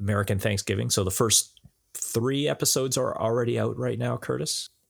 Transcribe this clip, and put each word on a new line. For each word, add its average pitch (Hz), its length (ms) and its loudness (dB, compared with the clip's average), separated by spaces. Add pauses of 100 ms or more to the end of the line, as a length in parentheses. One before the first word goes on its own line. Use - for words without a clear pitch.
American 101 380 0
Thanksgiving. 104 520 0
So 104 140 2
the - 80 0
first - 480 2 (340)
three 135 540 -2
episodes 135 500 0
are 127 220 -2
already 117 400 0
out 113 180 0
right 120 200 -2
now, 120 200 -2
Curtis. - 520 -4 (200)